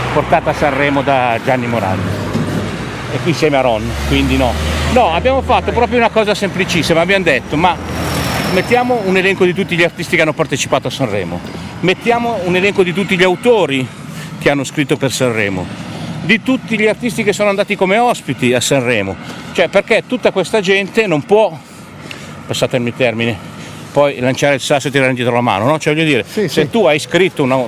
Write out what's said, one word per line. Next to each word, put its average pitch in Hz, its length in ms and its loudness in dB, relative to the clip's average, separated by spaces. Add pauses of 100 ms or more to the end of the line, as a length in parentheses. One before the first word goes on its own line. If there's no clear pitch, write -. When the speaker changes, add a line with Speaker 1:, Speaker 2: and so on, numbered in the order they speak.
(120)
Speaker 1:
portata 156 380 2
a 139 40 -2
Sanremo 143 480 0
da 123 420 2
Gianni 127 220 0
Morandi, 101 420 -2 (1040)
e 139 100 -4
qui 175 100 0
insieme 147 240 2
a 131 60 4
Ron, 113 200 2 (240)
quindi 135 300 2
no. 127 160 2 (400)
No, 214 200 4
abbiamo 240 300 0
fatto 202 300 0
proprio 226 260 0
una 226 120 4
cosa 214 260 2
semplicissima, 170 640 0
abbiamo 190 240 2
detto: 143 320 0
"Ma 170 200 2 (760)
mettiamo 240 520 2
un 190 120 2
elenco 185 280 2
di 180 80 4
tutti 180 220 -2
gli 165 80 2
artisti 170 320 0
che 165 80 4
hanno 156 100 2
partecipato 139 540 0
a 120 40 -2
Sanremo, 95 500 -4 (400)
mettiamo 233 640 0
un 175 100 0
elenco 190 300 2
di 180 80 0
tutti 185 260 0
gli 180 60 4
autori 170 600 2 (540)
che 156 120 2
hanno 143 120 0
scritto 143 340 -2
per 135 140 -2
Sanremo, 107 560 -2 (560)
di 214 220 2
tutti 240 340 -2
gli 214 80 2
artisti 214 380 -2
che 202 80 2
sono 208 160 0
andati 202 260 -2
come 190 240 2
ospiti 135 560 0
a 120 60 2
Sanremo", 117 560 0 (360)
cioè, 170 140 2
perché 196 400 2
tutta 220 240 0
questa 196 300 0
gente 196 480 0
non 151 160 2
può, 190 340 2 (880)
passatemi 120 440 -2
il 113 60 -12
termine, 117 400 0 (540)
poi 143 300 2
lanciare 131 340 2
il 127 60 -2
sasso 143 260 0
e 139 60 0
tirare 131 180 4
indietro 120 240 0
la 120 60 4
mano, 110 260 2
no? 151 140 2
Cioè, 151 140 0
voglio 160 120 2
dire, 127 180 2
Speaker 2:
Sì, 202 240 -2
Speaker 1:
se 156 140 0
Speaker 2:
sì. 147 80 -2
Speaker 1:
tu - 160 2
hai 156 140 4
scritto 175 420 0
una 131 240 2